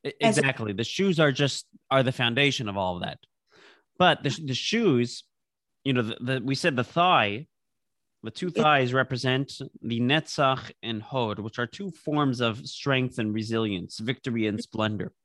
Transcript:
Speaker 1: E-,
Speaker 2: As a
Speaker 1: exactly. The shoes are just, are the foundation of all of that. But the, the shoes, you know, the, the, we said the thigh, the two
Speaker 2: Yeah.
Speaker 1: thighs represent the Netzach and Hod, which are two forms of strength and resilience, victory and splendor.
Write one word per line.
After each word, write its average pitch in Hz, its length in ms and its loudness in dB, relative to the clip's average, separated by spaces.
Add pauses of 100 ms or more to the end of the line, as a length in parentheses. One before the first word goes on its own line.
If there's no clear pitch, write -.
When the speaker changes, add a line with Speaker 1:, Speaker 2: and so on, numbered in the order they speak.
Speaker 1:
E-, - 80 -4 (100)
Speaker 2:
As 220 140 4
a 147 40 6
Speaker 1:
exactly. 123 340 -2
The 113 100 -2
shoes 185 340 0
are 147 140 6
just, 139 340 -2 (240)
are 135 120 6
the 127 100 2
foundation 127 560 2
of 98 80 -4
all 92 200 0
of 87 60 -6
that. - 160 -8 (800)
But 180 240 4
the, 143 60 0 (160)
the 135 100 -4
shoes, 139 680 2 (600)
you 135 100 2
know, 123 80 4
the, 110 180 -4
the, 127 240 -2
we 135 100 -2
said 151 220 0
the 123 80 0
thigh, 151 640 2 (760)
the 110 80 -10
two 175 240 -6
Speaker 2:
Yeah. - 100 0
Speaker 1:
thighs 135 280 4
represent 131 640 0 (260)
the 117 200 -4
Netzach 131 720 0 (100)
and 110 200 -6
Hod, 110 360 -4
which 107 200 -8
are 120 80 -2
two 196 240 -10
forms 147 520 0
of 117 260 -2
strength 127 500 -2
and 107 140 -2
resilience, 110 680 -4
victory 113 480 -4
and 107 140 -2
splendor. 107 520 -4 (120)